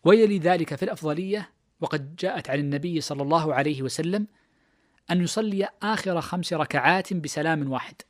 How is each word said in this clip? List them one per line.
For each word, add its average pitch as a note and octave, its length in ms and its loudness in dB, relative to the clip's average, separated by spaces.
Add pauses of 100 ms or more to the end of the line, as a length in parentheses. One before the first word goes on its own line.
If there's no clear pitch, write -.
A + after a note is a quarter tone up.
ويلي G#3 300 8
ذلك E3 360 2
في C#3 80 -6
الأفضلية، F3+ 680 -4 (300)
وقد D3+ 360 -4
جاءت F3 340 -4
عن C#3 80 0
النبي D3 420 -2
صلى C#3 220 -6
الله D#3 320 2
عليه C#3 280 2
وسلم F3 440 -2 (840)
أن F3+ 100 2
يصلي G3 480 0 (140)
آخر G3+ 380 0
خمس F3 320 -4
ركعات D#3 640 0
بسلام D3+ 580 -2
واحد، - 220 -6 (160)